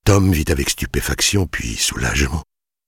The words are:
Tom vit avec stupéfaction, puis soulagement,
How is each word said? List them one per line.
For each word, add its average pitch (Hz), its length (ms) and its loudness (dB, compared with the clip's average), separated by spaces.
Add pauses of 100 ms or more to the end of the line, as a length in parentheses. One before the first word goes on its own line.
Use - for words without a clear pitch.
Tom 98 280 6
vit 78 180 0
avec 69 200 0
stupéfaction, - 760 -2
puis 57 300 -8
soulagement, 65 640 -2 (460)